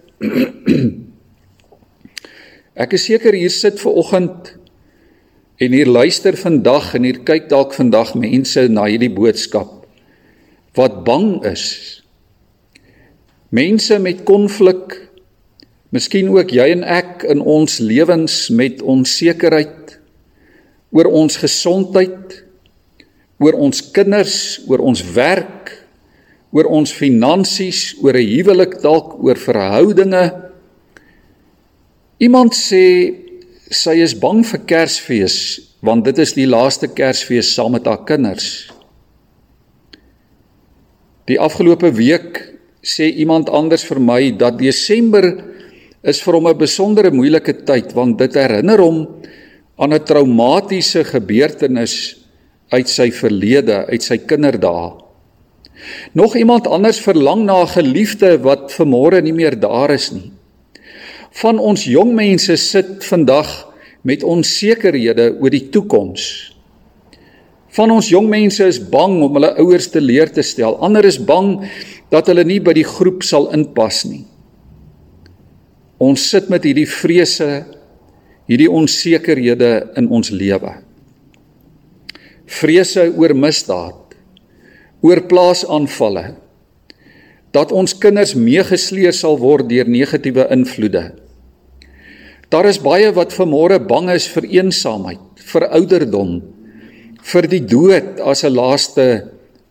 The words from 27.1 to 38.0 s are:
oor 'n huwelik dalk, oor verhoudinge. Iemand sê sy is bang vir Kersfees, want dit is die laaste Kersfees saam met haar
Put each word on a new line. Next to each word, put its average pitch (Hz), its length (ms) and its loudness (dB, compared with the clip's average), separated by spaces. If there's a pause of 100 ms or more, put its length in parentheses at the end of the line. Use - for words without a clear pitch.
oor 135 120 4
'n 123 160 2
huwelik 180 520 0
dalk, - 360 0
oor 131 200 0
verhoudinge. 175 880 2 (2000)
Iemand 240 320 4
sê 185 600 2 (560)
sy - 360 -2
is 143 80 -2
bang 156 320 0
vir - 240 -8
Kersfees, 139 680 -2 (440)
want 110 240 0
dit 131 140 0
is 156 140 0
die 135 120 0
laaste 131 420 0
Kersfees 127 640 -2
saam 117 200 -2
met 117 120 -4
haar 110 200 -4